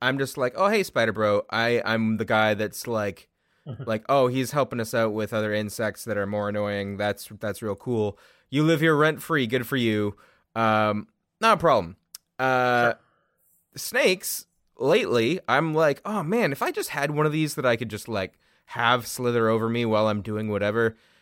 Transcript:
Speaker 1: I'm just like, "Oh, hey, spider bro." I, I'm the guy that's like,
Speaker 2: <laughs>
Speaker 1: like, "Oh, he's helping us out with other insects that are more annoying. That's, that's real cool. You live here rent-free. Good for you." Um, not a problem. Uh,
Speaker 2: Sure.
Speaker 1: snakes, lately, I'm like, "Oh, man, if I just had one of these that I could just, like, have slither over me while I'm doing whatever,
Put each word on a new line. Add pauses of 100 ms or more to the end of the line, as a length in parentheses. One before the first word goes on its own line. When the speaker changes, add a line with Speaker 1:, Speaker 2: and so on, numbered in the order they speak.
Speaker 1:
I'm
just
like,
"Oh,
hey,
spider
bro."
I,
I'm
the
guy
that's
like, (280)
Speaker 2:
<laughs>
Speaker 1:
like,
"Oh,
he's
helping
us
out
with
other
insects
that
are
more
annoying.
That's, (120)
that's
real
cool. (360)
You
live
here
rent-free.
Good
for
you." (380)
Um, (320)
not
a
problem. (420)
Uh,
Speaker 2:
Sure. (760)
Speaker 1:
snakes, (320)
lately,
I'm
like,
"Oh,
man,
if
I
just
had
one
of
these
that
I
could
just,
like, (280)
have
slither
over
me
while
I'm
doing
whatever, (260)